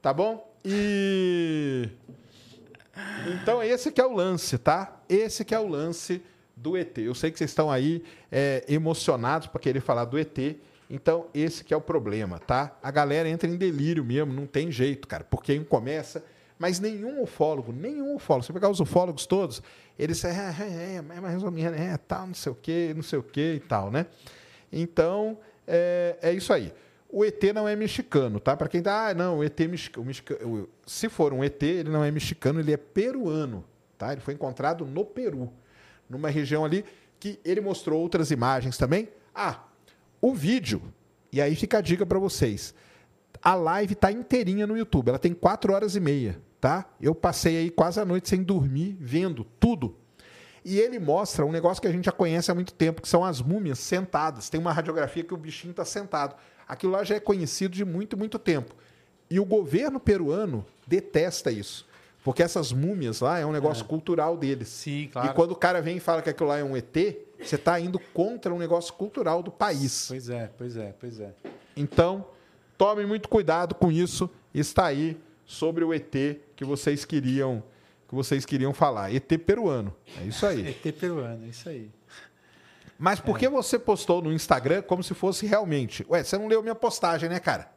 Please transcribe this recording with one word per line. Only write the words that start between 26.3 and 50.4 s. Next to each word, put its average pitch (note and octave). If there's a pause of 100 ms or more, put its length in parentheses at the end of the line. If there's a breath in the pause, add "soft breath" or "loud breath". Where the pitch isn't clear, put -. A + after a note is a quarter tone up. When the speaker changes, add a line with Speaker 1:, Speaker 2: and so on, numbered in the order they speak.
Speaker 1:
isso F#3+
aí. A2+ (380 soft breath)
O G3+
E G#3+
T G3+
não G#3+
é G#3
mexicano, C#3
tá? -
Pra -
quem F3
tá, G#3+
Ah, G3
não, F3
o D3+
E D3+
T D#3+
mexica-, E3+
o A#2
mexica-, B2+
o, A2 (180)
se -
for D3
um C3
E C3+
T, -
ele D#3+
não D3+
é D3
mexicano, D3+
ele D3+
é D3
peruano, D#3 (340)
tá? A#2
Ele C3+
foi C#3
encontrado C#3+
no D3+
Peru, D#3+ (560 soft breath)
numa D3
região D3+
ali F3 (380 loud breath)
que G3+
ele F#3
mostrou E3+
outras E3
imagens B2+
também. F3 (260 soft breath)
Ah, F#3+ (560 soft breath)
o C4
vídeo, D#3+ (500)
e C3+
aí D3
fica -
a -
dica E3+
pra F#3+
vocês. C3+ (680 soft breath)
A F3+
live F#3
tá G3
inteirinha G#3+
no G#3+
YouTube, E3+
ela E3
tem F3
quatro F3+
horas G3
e G3+
meia, C#3 (220)
tá? E3 (160)
Eu D#3
passei E3
aí E3
quase E3+
a G#3
noite F3+
sem F#3+
dormir, F3
vendo C#3+ (140)
tudo. F#3 (680 loud breath)